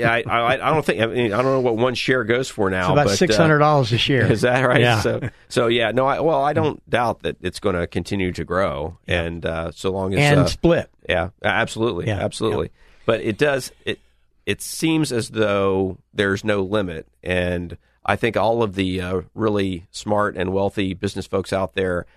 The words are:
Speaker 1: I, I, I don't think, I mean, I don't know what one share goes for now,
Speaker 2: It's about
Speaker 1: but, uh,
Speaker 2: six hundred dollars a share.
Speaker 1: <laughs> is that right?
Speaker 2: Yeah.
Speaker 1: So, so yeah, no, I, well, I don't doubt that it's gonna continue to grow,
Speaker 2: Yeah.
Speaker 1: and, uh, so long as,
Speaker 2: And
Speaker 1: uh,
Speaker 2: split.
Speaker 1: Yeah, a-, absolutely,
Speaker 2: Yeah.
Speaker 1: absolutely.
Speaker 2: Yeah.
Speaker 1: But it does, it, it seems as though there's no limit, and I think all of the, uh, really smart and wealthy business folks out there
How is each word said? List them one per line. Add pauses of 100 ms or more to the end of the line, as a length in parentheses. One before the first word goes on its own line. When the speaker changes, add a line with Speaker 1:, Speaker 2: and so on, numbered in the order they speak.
Speaker 1:
I,
I,
I
don't
think,
I
mean,
I
don't
know
what
one
share
goes
for
now,
Speaker 2:
It's
about
Speaker 1:
but,
uh,
Speaker 2:
six
hundred
dollars
a
share.
Speaker 1:
<laughs>
is
that
right?
Speaker 2:
Yeah.
Speaker 1:
So, (180)
so
yeah,
no,
I,
well,
I
don't
doubt
that
it's
gonna
continue
to
grow,
Speaker 2:
Yeah.
Speaker 1:
and,
uh,
so
long
as,
Speaker 2:
And
Speaker 1:
uh,
Speaker 2:
split. (180)
Speaker 1:
Yeah, (120)
a-,
absolutely,
Speaker 2:
Yeah.
Speaker 1:
absolutely.
Speaker 2:
Yeah. (360)
Speaker 1:
But
it
does, (120)
it, (460)
it
seems
as
though (160)
there's
no
limit, (160)
and (280)
I
think
all
of
the,
uh, (120)
really
smart
and
wealthy
business
folks
out
there (120)